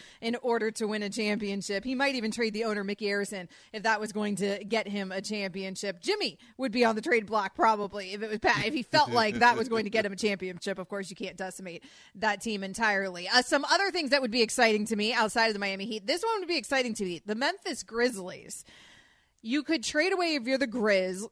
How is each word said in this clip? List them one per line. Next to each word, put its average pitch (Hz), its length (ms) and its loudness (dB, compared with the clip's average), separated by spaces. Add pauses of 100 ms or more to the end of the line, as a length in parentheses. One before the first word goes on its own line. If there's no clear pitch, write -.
(220)
in 233 200 -2
order 226 300 2
to 220 140 -4
win 208 160 -2
a 202 80 -2
championship. 202 760 -2
He 262 100 -2
might 277 200 2
even 220 140 -2
trade 220 240 -2
the 220 120 -2
owner, 208 180 -2
Mickey 202 220 -4
Arison, 202 420 -2 (240)
if 208 120 -8
that 214 180 2
was 214 100 -4
going 208 240 -2
to 196 300 -2
get 214 200 -2
him 196 280 -4
a 190 80 -4
championship. 190 800 -6
Jimmy 359 360 -2 (200)
would 247 160 -2
be 240 100 4
on 226 120 4
the 214 60 -2
trade 226 240 2
block 208 300 -2
probably 202 580 2
if 208 80 -10
it 220 80 -6
was 214 100 -4
Pat, 208 260 2
if 220 80 -2
he 254 100 -2
felt 294 280 4
like 226 280 4
that 240 180 8
was 226 120 -2
going 220 160 0
to 202 40 -4
get 214 160 2
him 196 60 -4
a 190 60 -10
championship. 185 600 -2
Of 185 120 -10
course, 196 200 -6
you 190 60 -12
can't 185 220 -10
decimate 185 460 -10 (320)
that 202 260 0
team 202 240 -4
entirely. 190 640 0
Uh, 247 120 6
some 277 240 2
other 349 260 4
things 311 180 -2
that 269 120 4
would 247 80 0
be 240 120 2
exciting 214 460 4
to 220 80 -2
me 208 180 0
outside 226 340 2
of 214 60 2
the 202 60 -6
Miami 196 260 -4
Heat. 214 200 -6
This 330 160 0
one 453 200 0
would 320 80 -6
be 339 80 0
exciting 247 380 0
to 202 100 -4
me. 175 200 -4
The 208 100 -4
Memphis 330 460 -4
Grizzlies. 202 840 -4 (800)
You 269 160 0
could 269 220 0
trade 339 300 2
away, 339 220 2
if 233 120 -4
you're 269 100 2
the 247 120 0
Grizz, 202 640 2